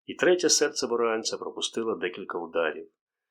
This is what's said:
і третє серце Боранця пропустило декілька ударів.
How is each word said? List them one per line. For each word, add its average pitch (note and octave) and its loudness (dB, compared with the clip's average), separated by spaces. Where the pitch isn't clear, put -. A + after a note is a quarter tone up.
і B2 -10
третє F3 4
серце D3 2
Боранця A2+ 0
пропустило G2+ -4
декілька F2+ -6
ударів. E2 -2